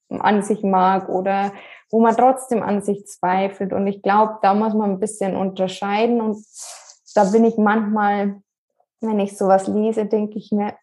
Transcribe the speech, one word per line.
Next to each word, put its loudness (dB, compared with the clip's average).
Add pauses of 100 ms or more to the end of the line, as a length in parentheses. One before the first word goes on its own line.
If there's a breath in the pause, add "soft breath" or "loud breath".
(100)
an 0
sich -4
mag 2
oder -2 (380 loud breath)
wo 2
man 4
trotzdem 2
an -2
sich -4
zweifelt. -2
Und -2
ich -6
glaub, 2
da 4
muss 0
man 0
ein -4
bisschen -4
unterscheiden. -2
Und -4 (680 loud breath)
da 4
bin 4
ich 2
manchmal, 0 (600)
wenn -2
ich -4
sowas 2
lese, -2
denke -4
ich -10
mir, -2